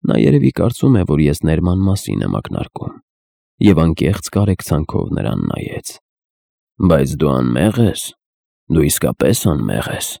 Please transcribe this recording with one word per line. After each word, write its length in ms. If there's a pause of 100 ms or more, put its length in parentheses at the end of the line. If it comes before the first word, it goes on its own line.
«Նա 120
երևի 380
կարծում 420
է, 80
որ 160
ես 220
ներման 400
մասին 400
եմ 160
ակնարկում», 560 (640)
և 220
անկեղծ 500
կարեկցանքով 760 (120)
նրան 300
նայեց։ 400 (920)
«Բայց 380
դու 140
անմեղ 500
ես, 200 (680)
դու 180
իսկապես 500 (140)
անմեղ 400
ես» 160 (120)